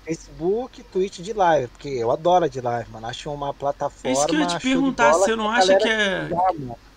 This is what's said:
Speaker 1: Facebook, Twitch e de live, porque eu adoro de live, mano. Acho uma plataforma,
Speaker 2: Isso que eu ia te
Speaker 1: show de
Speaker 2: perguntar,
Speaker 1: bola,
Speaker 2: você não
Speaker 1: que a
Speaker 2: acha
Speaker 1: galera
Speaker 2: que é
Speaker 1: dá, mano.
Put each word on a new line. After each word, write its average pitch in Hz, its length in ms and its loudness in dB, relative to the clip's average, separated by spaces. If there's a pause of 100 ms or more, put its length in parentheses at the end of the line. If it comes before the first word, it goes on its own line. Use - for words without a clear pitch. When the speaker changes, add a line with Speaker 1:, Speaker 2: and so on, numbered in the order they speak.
Speaker 1:
Facebook, 170 800 -6
Twitch 190 360 -4
e 170 40 -14
de 214 100 -10
live, 165 360 2
porque - 200 -16
eu 120 220 -2
adoro 165 380 2
de 131 120 -6
live, 117 300 -4
mano. 113 160 -12
Acho 131 240 -10
uma 143 220 -6
plataforma, - 400 -4 (100)
Speaker 2:
Isso 135 240 0
que 302 80 0
eu 311 40 0
ia 294 80 0
te 170 120 -4
Speaker 1:
show 262 220 0
de 269 100 0
Speaker 2:
perguntar, 233 220 4
Speaker 1:
bola, 190 140 4
Speaker 2:
você 226 80 0
não 214 140 -2
Speaker 1:
que 226 60 -2
a - 20 2
Speaker 2:
acha 190 180 6
Speaker 1:
galera 214 120 4
Speaker 2:
que - 0 -
é 196 420 0
Speaker 1:
dá, 175 240 0
mano. 127 260 -10 (180)